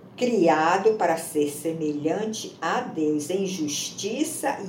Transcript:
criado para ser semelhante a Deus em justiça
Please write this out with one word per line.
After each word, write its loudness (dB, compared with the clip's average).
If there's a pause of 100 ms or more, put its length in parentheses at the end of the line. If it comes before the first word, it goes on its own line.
(160)
criado 4
para 2
ser 0
semelhante -4
a 0
Deus -2
em 0
justiça -4 (120)